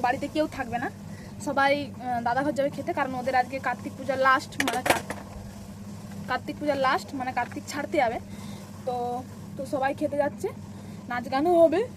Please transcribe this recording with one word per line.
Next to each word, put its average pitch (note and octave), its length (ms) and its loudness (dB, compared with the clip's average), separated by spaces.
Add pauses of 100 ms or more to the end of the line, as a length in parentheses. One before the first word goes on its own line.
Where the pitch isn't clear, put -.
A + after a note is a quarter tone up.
বাড়িতে B3+ 280 2
কেউ D#4 120 4 (100)
থাকবে A#3+ 280 -4
না, - 40 -2 (580)
সবাই, C#4 260 4 (120)
আহ, B3 420 -4
দাদাঘর C4+ 320 2
যাবে C#4 180 2
খেতে, C#4 220 -2
কারণ C4+ 220 0
ওদের B3+ 220 0
আজকে B3 140 -4 (100)
কার্তিক B3 320 -2
পূজার C4 280 0
লাস্ট, C4+ 240 6 (160)
মানে B3+ 220 0
কার-, - 180 4 (1200)
কার্তিক B3+ 300 -2
পূজার D4 260 2
লাস্ট, D#4+ 220 2 (120)
মানে B3+ 180 -4
কার্তিক A#3+ 340 -4
ছাড়তে D4 300 -4
যাবে। A#3 160 2 (680)
তো, B3 80 0 (600)
তো C#4+ 60 -6 (100)
সবাই C4+ 280 2
খেতে C#4+ 220 0
যাচ্ছে, D4 260 -2 (600)
নাচ A#3+ 220 -4
গানও D4 200 4 (100)
হবে E4 180 8 (160)